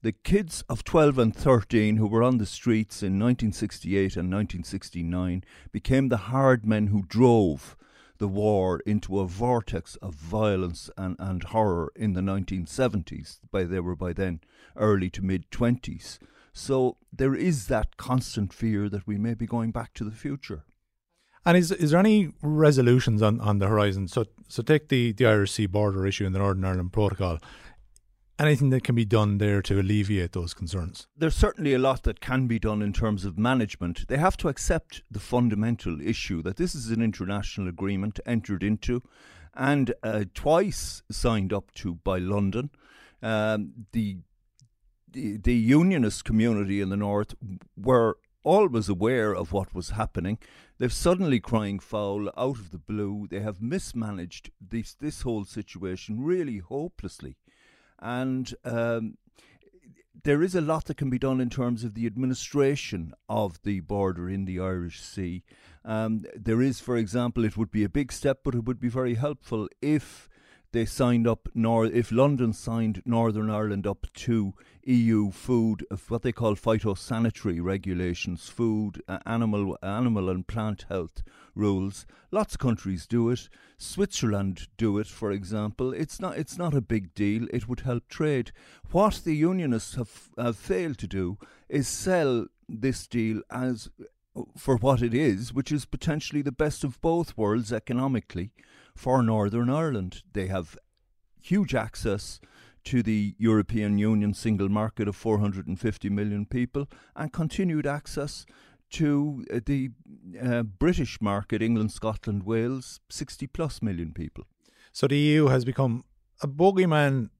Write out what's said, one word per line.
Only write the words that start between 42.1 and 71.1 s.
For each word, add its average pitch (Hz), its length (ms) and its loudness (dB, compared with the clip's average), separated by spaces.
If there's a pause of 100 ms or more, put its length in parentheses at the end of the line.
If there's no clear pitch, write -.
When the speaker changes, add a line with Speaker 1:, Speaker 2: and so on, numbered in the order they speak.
Speaker 1:
London. 101 540 -2 (500)
Um, 107 720 -2
the, 104 240 -2 (920)
the, 110 280 -6
the 120 180 4
unionist 131 680 4
community 104 560 2
in 95 80 -2
the 98 80 -2
north 104 380 -2 (420)
were 117 400 4 (260)
always 151 460 4
aware 107 440 2
of 87 200 -4
what 95 200 -2
was - 180 -8
happening. 104 480 -4 (380)
They've 123 140 0
suddenly 170 480 2
crying 101 400 -2
foul 104 560 -4
out 131 220 -4
of 87 140 -16
the 90 60 -14
blue. 104 520 -6
They 95 100 -8
have 101 220 -6
mismanaged 110 1000 -8
this, 107 340 -10
this - 280 -10
whole 110 240 -4
situation 95 760 -10
really 156 360 -2
hopelessly. 95 800 -12 (600)
And, 127 560 -6 (120)
um, 117 520 -2 (1080)
there 147 200 2
is 180 100 -2
a 180 80 2
lot 156 240 -2
that - 120 -8
can 139 120 -2
be 123 80 0
done 131 220 0
in 123 100 -2
terms 120 340 -2
of 110 100 -8
the 113 120 -4
administration 127 1080 -2 (160)
of 104 340 -2
the 101 160 -2
border 92 500 -2
in 98 160 -4
the 92 140 -6
Irish 90 400 -6
Sea. 90 440 -8 (420)
Um, 110 400 -2 (100)
there 110 260 0
is, 131 200 2
for 123 160 -2
example, 117 480 0
it 104 100 -2
would 110 160 -2
be 107 140 2
a 95 40 -2
big 143 220 -2
step, - 320 0
but 135 100 -2
it 117 120 -2
would 123 140 -4
be 123 100 -2
very 123 260 -2
helpful 117 540 -4 (120)
if - 460 -2 (440)
they 117 140 0
signed 120 400 2